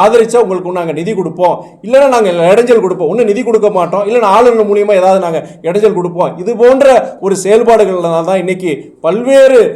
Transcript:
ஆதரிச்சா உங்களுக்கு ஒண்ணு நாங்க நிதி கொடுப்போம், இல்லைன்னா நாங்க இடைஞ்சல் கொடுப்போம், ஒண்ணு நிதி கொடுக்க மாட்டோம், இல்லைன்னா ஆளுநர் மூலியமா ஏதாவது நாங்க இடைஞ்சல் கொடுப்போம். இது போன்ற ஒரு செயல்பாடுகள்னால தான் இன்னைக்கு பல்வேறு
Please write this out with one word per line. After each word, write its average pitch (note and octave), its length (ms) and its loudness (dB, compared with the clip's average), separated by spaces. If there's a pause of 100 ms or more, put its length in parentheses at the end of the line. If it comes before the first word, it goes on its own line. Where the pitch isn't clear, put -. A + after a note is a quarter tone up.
ஆதரிச்சா A3+ 420 2
உங்களுக்கு F3+ 260 -6
ஒண்ணு F3+ 120 -6
நாங்க D#3+ 180 -6
நிதி G3 200 -6
கொடுப்போம், E3+ 360 -2 (300)
இல்லைன்னா C4+ 300 2
நாங்க G#3+ 140 0 (220)
இடைஞ்சல் A#3 340 2
கொடுப்போம், F3 280 -4
ஒண்ணு A3+ 180 0
நிதி A#3 160 -2
கொடுக்க G#3+ 220 0 (100)
மாட்டோம், F3+ 280 -2
இல்லைன்னா A3+ 280 0
ஆளுநர் A3+ 340 2
மூலியமா G#3 320 0
ஏதாவது F#3 240 2
நாங்க D#3+ 160 -4 (280)
இடைஞ்சல் G3+ 300 0
கொடுப்போம். E3+ 320 -4 (120)
இது A3+ 180 -4
போன்ற C4 260 4 (380)
ஒரு F#3+ 200 -2
செயல்பாடுகள்னால F#3+ 840 0
தான் F#3+ 120 -2
இன்னைக்கு F3+ 300 -6 (340)
பல்வேறு C4 540 4 (140)